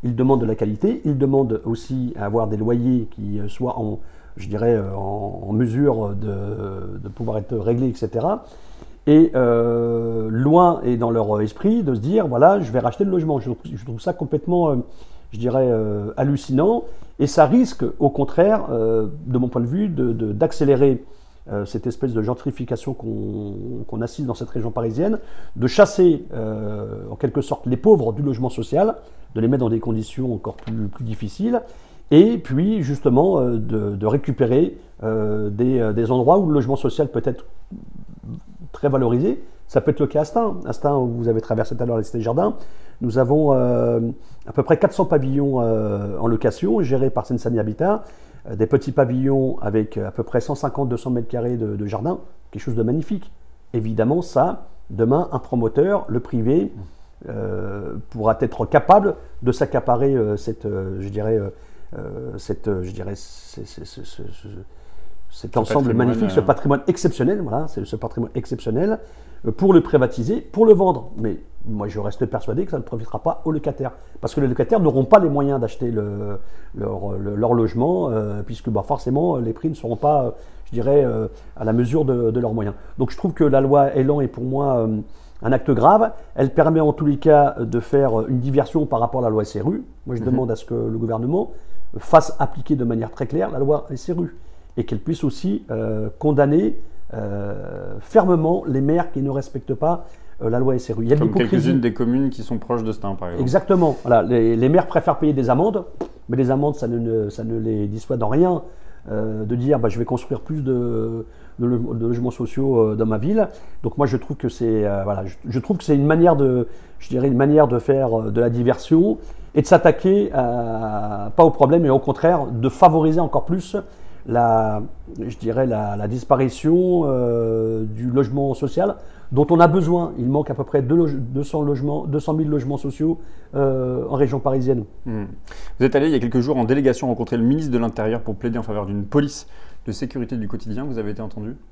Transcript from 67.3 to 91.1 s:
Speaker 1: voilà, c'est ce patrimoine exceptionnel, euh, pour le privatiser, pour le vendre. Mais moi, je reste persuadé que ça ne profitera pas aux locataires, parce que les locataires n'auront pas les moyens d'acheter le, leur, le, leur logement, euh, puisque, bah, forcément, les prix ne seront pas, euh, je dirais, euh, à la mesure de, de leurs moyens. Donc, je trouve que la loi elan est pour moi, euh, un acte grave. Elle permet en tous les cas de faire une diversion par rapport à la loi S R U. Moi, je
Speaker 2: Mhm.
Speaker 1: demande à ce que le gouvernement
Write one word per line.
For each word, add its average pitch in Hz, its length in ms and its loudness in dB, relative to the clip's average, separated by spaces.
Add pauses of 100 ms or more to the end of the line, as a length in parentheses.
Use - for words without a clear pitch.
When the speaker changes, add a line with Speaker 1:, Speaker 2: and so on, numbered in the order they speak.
Speaker 1:
voilà, 139 260 -2
c'est - 180 -4
ce - 100 -8
patrimoine 113 400 -6
exceptionnel, 135 640 -2 (480)
euh, 110 40 0
pour 190 220 4
le 165 80 10
privatiser, 131 600 0
pour - 240 2
le 220 80 10
vendre. 175 440 2
Mais 107 220 -2 (260)
moi, 104 220 -2
je 104 120 -6
reste 104 260 -2
persuadé 127 400 -2
que 175 60 -4
ça 160 60 -2
ne 123 60 -4
profitera 110 360 -6
pas - 260 -2
aux 156 60 0
locataires, 139 420 -4 (280)
parce - 140 -4
que 147 60 0
les 139 60 2
locataires 139 320 2
n'auront 135 260 4
pas 208 140 8
les 170 100 4
moyens 139 300 0
d'acheter 120 320 -2
le, 101 480 -2 (360)
leur, 101 380 -4
le, 98 220 -4
leur 113 180 2
logement, 127 560 2
euh, 107 340 -2
puisque, 113 260 -8
bah, 104 160 0
forcément, 147 520 0
les 117 160 -2
prix 165 160 -4
ne 160 60 -6
seront 117 200 -4
pas, 147 280 2
euh, 113 80 -2 (340)
je - 60 -10
dirais, 135 320 4
euh, 110 240 0 (280)
à - 80 -8
la 110 100 2
mesure 123 320 2
de, 123 260 2
de 120 80 0
leurs 117 140 -2
moyens. 104 220 -4 (240)
Donc, 127 100 0
je - 80 -8
trouve 180 160 -2
que - 100 2
la 135 180 6
loi 139 340 4
elan 143 260 4
est 131 60 0
pour 117 160 -6
moi, 135 340 0
euh, 110 200 0 (440)
un 120 100 0
acte 135 200 2
grave. 196 400 6 (240)
Elle 135 180 0
permet 160 260 4
en 151 140 4
tous 151 120 -2
les 143 120 2
cas 147 420 6
de 117 200 -2
faire 113 480 2
une 127 120 0
diversion 139 460 0
par 123 140 -2
rapport 117 220 0
à - 20 0
la 117 60 2
loi 107 120 2
S 104 160 -6
R 107 140 -2
U. 226 120 -4 (220)
Moi, 123 100 -6
je 113 60 -4
Speaker 2:
Mhm. 117 60 -4
Speaker 1:
demande 127 240 0
à 110 40 0
ce - 80 -10
que - 100 -6
le 113 240 -2
gouvernement 117 540 -2 (460)